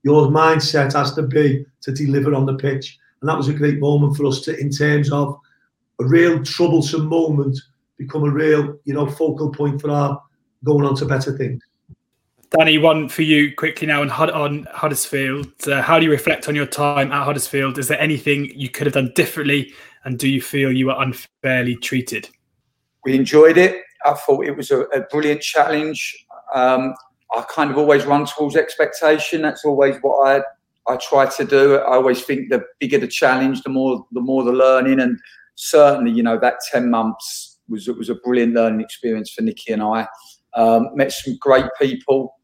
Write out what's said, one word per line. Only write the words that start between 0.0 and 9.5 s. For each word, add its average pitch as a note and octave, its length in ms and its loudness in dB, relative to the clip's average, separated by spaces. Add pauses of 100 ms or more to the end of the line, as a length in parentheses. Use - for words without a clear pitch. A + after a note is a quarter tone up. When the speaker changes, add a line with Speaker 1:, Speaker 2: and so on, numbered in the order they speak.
Speaker 1:
Your C#3+ 240 6
mindset D#3 640 2
has C#3+ 200 -2
to D#3 80 -4
be C#3 420 0 (180)
to C3+ 100 -8
deliver C#3 420 0
on C3+ 140 0
the C3+ 80 -2
pitch. C#3 420 -6 (240)
And C#3+ 80 -4
that - 80 -2
was C3+ 120 -2
a D3 40 -2
great D3 260 0
moment D3 380 2
for C#3+ 80 0
us C3+ 160 -2
to, C#3+ 160 -6
in C#3 140 -4
terms D3 400 0
of C#3+ 280 -2 (600)
a A#2+ 60 -4
real E3 380 4
troublesome D#3 640 0
moment, D3+ 500 0 (440)
become C#3+ 240 -6
a D3 80 0
real, D3 540 0
you C#3 100 -6
know, D3 100 -2
focal D3 460 -4